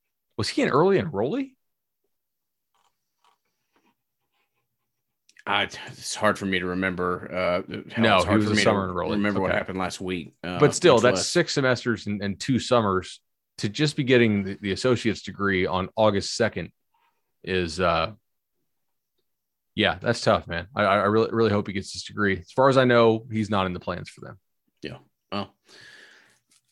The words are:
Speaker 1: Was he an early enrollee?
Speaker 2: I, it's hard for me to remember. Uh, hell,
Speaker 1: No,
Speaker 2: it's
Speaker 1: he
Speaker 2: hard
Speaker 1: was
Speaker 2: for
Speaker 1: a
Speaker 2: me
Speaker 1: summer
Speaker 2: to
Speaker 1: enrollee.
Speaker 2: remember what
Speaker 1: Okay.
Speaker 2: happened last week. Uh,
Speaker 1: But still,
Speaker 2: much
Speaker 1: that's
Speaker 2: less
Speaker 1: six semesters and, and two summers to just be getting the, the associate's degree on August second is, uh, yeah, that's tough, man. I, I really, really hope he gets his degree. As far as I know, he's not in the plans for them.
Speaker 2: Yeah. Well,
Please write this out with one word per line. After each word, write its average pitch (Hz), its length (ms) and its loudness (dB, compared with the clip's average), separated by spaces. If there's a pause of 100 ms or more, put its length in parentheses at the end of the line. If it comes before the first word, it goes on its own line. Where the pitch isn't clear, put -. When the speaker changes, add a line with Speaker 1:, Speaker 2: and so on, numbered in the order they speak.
(380)
Speaker 1:
Was - 100 -4
he - 140 -4
an 254 80 2
early 180 300 4
enrollee? 147 560 -4 (4000)
Speaker 2:
I, 101 200 -2
it's - 500 -12
hard 104 240 0
for 101 80 -8
me 95 140 0
to 90 80 -4
remember. 90 600 -4 (400)
Uh, - 60 -14 (180)
hell, 113 120 0
Speaker 1:
No, 110 140 6
Speaker 2:
it's 90 60 4
Speaker 1:
he 87 40 -6
Speaker 2:
hard 104 100 4
Speaker 1:
was 107 80 2
Speaker 2:
for 107 80 0
Speaker 1:
a - 20 4
Speaker 2:
me 107 60 4
Speaker 1:
summer 101 260 2
Speaker 2:
to 92 60 -6
Speaker 1:
enrollee. 87 200 -2
Speaker 2:
remember 101 280 0
what 90 80 0
Speaker 1:
Okay. 98 80 0
Speaker 2:
happened 95 220 -6
last 90 200 -6
week. 92 440 -8
Uh, 87 160 -4
Speaker 1:
But 147 160 6
still, 160 200 6
Speaker 2:
much 110 80 4
Speaker 1:
that's 120 140 4
Speaker 2:
less 90 100 -2
Speaker 1:
six 170 280 0
semesters 123 500 0
and, 104 160 -6
and 98 180 -6
two 127 200 0
summers 101 600 0 (360)
to - 100 -4
just 147 280 -2
be 151 80 -2
getting 117 400 4
the, 95 180 -8
the 101 100 -2
associate's 113 520 0
degree 95 420 0
on 90 300 -2
August 104 400 2
second 101 360 -4 (720)
is, 87 360 -4
uh, 82 320 0 (1600)
yeah, 92 260 0
that's 110 220 -2
tough, 101 260 2
man. 85 280 -6
I, 104 80 0
I 98 220 2
really, 107 260 2
really 113 180 2
hope 101 160 0
he 101 80 -8
gets 95 180 -8
his - 120 -12
degree. 101 340 -2
As 90 140 -14
far 135 180 4
as 131 80 4
I 131 80 6
know, 117 460 4
he's 110 180 -2
not 98 160 0
in 90 80 -4
the 87 60 -8
plans 90 300 -8
for - 120 -20
them. - 160 -18 (460)
Speaker 2:
Yeah. - 140 -12 (340)
Well, 98 240 -8 (1160)